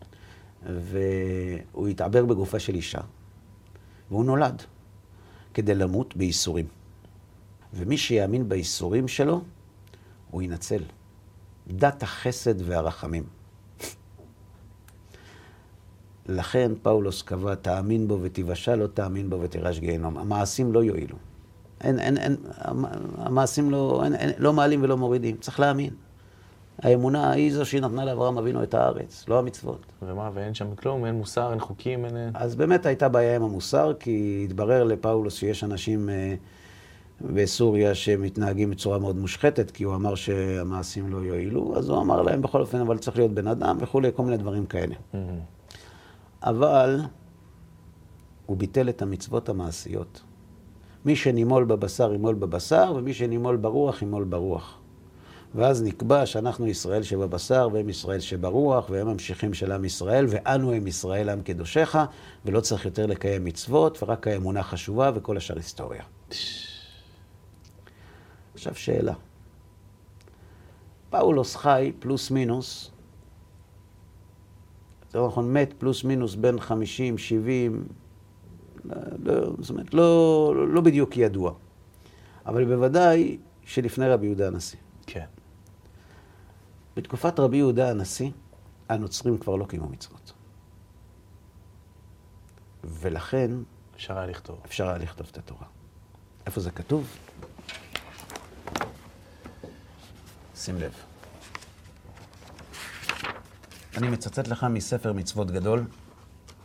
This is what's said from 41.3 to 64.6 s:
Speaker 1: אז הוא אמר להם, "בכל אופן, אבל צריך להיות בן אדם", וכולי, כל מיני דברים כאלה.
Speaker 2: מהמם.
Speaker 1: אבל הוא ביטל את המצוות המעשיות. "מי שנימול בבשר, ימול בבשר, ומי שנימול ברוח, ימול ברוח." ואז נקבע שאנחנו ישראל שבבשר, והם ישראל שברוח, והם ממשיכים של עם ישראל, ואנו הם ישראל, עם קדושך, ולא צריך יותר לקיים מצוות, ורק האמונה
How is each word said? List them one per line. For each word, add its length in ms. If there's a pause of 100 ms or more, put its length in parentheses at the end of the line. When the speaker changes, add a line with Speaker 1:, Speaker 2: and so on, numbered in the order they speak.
Speaker 1:
אז 120
הוא 120
אמר 200
להם, 200
"בכל 200
אופן, 180
אבל 180
צריך 200
להיות 140
בן 160
אדם", 320
וכולי, 360
כל 80
מיני 140
דברים 280
כאלה. 300 (180)
Speaker 2:
מהמם. 260 (1040)
Speaker 1:
אבל 580 (1400)
הוא 120
ביטל 320
את 120
המצוות 480
המעשיות. 720 (840)
"מי 100
שנימול 480
בבשר, 500
ימול 220
בבשר, 600
ומי 160
שנימול 420
ברוח, 460
ימול 220
ברוח." 540 (800)
ואז 280
נקבע 420
שאנחנו 420
ישראל 360
שבבשר, 720
והם 160
ישראל 300
שברוח, 720
והם 180
ממשיכים 460
של 180
עם 140
ישראל, 440
ואנו 420
הם 160
ישראל, 420
עם 120
קדושך, 540 (500)
ולא 140
צריך 260
יותר 200
לקיים 400
מצוות, 580
ורק 240
האמונה 360